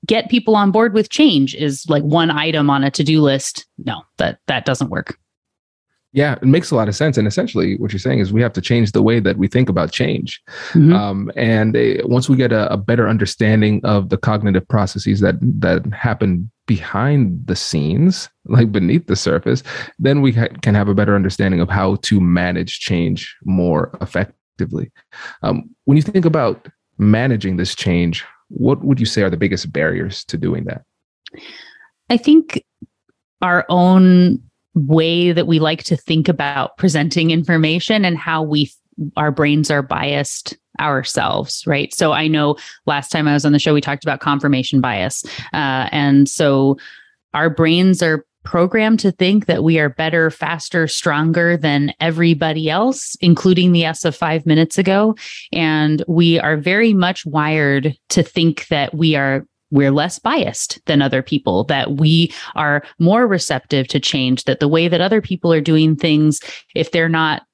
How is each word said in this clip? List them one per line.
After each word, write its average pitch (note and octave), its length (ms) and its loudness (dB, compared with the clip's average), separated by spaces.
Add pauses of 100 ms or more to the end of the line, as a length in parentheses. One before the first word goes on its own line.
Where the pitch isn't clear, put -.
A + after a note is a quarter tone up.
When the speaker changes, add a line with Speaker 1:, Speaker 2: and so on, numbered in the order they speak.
Speaker 1:
get A3+ 240 0
people A3 280 2
on G3+ 140 2
board A3 220 2
with G#3+ 160 0
change E3 460 2
is, C#3+ 320 -6
like, D3+ 160 2
one E3 260 2
item D3+ 400 0
on C#3 140 2
a C#3 80 0
to-do D#3 300 2
list. C#3 440 0 (120)
No, - 240 -8 (160)
that, - 300 -4
that C3 180 -4
doesn't C3 240 -4
work. - 280 -8 (960)
Speaker 2:
Yeah, C#3+ 220 0
it - 100 -10
makes C#3+ 260 4
a D3+ 60 -2
lot A2 140 2
of G2+ 60 -4
sense. D3+ 220 0
And G#2+ 100 0
essentially G2+ 500 -2
what G#2+ 140 -6
you're G2 80 -6
saying B2+ 200 0
is G2 140 -2
we A2+ 80 2
have A#2+ 120 0
to - 80 -6
change A#2 300 0
the G#2+ 100 2
way A2+ 180 2
that G2 180 -2
we G2 100 0
think B2+ 220 0
about E2+ 220 -2
change. - 500 -4 (320)
Speaker 1:
Mm-hmm. D#3+ 200 6
Speaker 2:
Um, G2+ 420 -2
and, A2 400 0
uh, A#2 320 0
once B2 200 0
we C3+ 80 4
get B2+ 160 2
a, G#2+ 200 0
a - 60 -2
better A2+ 300 0
understanding G#2+ 760 2
of G2+ 260 0
the G2 80 -2
cognitive G#2 500 0
processes G#2 540 -2
that, F#2+ 200 2
that G2 520 0
happen G2+ 580 -2 (160)
behind A2 800 0
the - 80 -2
scenes, G2 760 -2 (160)
like, A2+ 260 2
beneath G2+ 360 0
the F#2 80 0
surface, G2+ 480 -2 (340)
then C#3 240 2
we C3 120 2
ha-, A#2 160 0 (120)
can G#2 140 2
have G#2 140 2
a G2+ 40 2
better G#2 220 2
understanding F#2+ 460 0
of E2+ 80 -2
how G2 260 0
to G2+ 240 0
manage F2 640 -2
change F2+ 520 -4 (120)
more F2 560 0
effectively. - 920 -8 (500)
Um, - 280 -4 (160)
when C#3 100 4
you D3+ 80 4
think G3 220 0
about D3 420 -2 (300)
managing G#2+ 580 2
this F2+ 200 -4
change, F2 500 -2 (240)
what C3+ 340 -2
would C3+ 160 2
you A#2 60 0
say A2 180 -2
are F#2+ 80 0
the E2+ 60 -4
biggest F2+ 360 -4
barriers E2+ 520 -4
to - 120 -10
doing F2 280 -4
that? F#2 180 -12 (1300)
Speaker 1:
I A#3+ 60 2
think D#4 460 2 (800)
our F3+ 260 2
own F3+ 760 4 (320)
way E3 560 0
that E3+ 160 0
we E3 120 2
like D#3 260 -2
to D#3+ 120 -2
think D#3+ 320 0
about C#3+ 480 -2
presenting D#3+ 540 0
information E3 760 0
and E3+ 120 0
how D#3+ 260 -4
we, D3+ 280 -2 (460)
our D3+ 140 0
brains D3 400 0
are C#3+ 100 0
biased - 760 -6 (240)
ourselves, - 840 -4
right? C#3+ 300 -2
So D#3+ 160 2
I D#3 160 0
know D3+ 280 0 (300)
last C#3+ 240 -4
time D3+ 180 0
I D3 60 2
was C#3+ 120 0
on D3 80 4
the D3 60 4
show, D#3 140 2
we D3 80 2
talked C#3+ 220 -6
about C#3+ 160 -4
confirmation C#3+ 600 0
bias. G#2 440 -4 (280)
Uh, C3+ 380 -2
and C#3 380 4
so C#3 480 2 (560)
our D#3 160 0
brains E3+ 540 2
are D#3 220 -2 (180)
programmed G#3+ 560 0
to G3 120 2
think G3 340 2
that - 180 0
we D#3+ 160 4
are D3+ 100 2
better, D#3+ 400 0
faster, D#3+ 580 -4
stronger E3 680 0
than C#3+ 420 -2
everybody D#3+ 720 0
else, A3 520 -4
including F3+ 500 4
the E3+ 140 2
us D#3+ 200 -4
of D#3 100 0
five D#3+ 300 -2
minutes D#3+ 320 2
ago. G3 380 2 (360)
And D#3 560 0
we E3 320 4
are D#3 180 0
very G3+ 360 2
much F#3 320 0
wired D3+ 720 0 (140)
to - 120 2
think E3 460 0
that D3+ 260 -2
we D#3 220 2
are, C#3 300 -2 (260)
we're C#3 200 2
less D3+ 280 -2
biased - 640 -4
than D3 160 2
other C3+ 220 0
people, A2 420 -2
that C#3 280 -2
we D#3+ 400 2 (220)
are D3 280 -2 (160)
more G#3+ 280 4
receptive D3 600 -2
to D3 120 -2
change, B2+ 440 -2
that C3+ 160 -2
the C#3+ 80 0
way D#3+ 200 2
that E3+ 140 0
other G#3 200 2
people F3 320 -2
are D#3 80 2
doing D#3 340 2
things, D3+ 440 2 (360)
if - 160 -2
they're E3 180 0
not D#3+ 340 -2 (100)